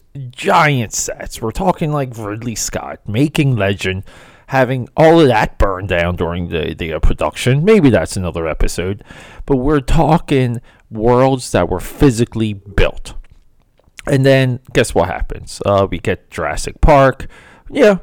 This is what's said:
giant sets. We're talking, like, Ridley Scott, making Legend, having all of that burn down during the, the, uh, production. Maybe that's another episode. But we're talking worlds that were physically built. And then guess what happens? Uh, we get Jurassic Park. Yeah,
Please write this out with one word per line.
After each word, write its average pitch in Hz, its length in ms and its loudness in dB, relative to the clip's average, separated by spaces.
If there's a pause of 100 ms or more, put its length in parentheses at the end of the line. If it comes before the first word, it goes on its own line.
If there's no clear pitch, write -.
(300)
giant 151 640 0
sets. - 480 -10
We're 113 80 -4
talking, 175 420 -2
like, 135 240 -4
Ridley 110 380 -8
Scott, - 540 -8
making 139 480 0
Legend, 98 480 -2 (420)
having 131 500 -2
all 160 240 6
of 143 100 6
that 113 280 0
burn 98 300 -2
down 87 280 0
during 87 340 -4
the, 78 260 -4
the, 80 180 -8
uh, 80 60 -6
production. 120 680 0
Maybe 202 240 6
that's 104 280 0
another 85 300 -6
episode. 92 560 -2 (440)
But 139 100 2
we're 139 240 0
talking 135 800 0 (300)
worlds 123 640 2
that 90 160 2
were 90 100 -4
physically 113 760 0
built. - 600 -2 (960)
And 135 160 0
then 131 360 2 (100)
guess 127 240 0
what 85 140 2
happens? - 560 -8
Uh, 98 260 2
we 85 80 -6
get - 300 -6
Jurassic - 500 -8
Park. 139 480 4 (420)
Yeah, 208 340 4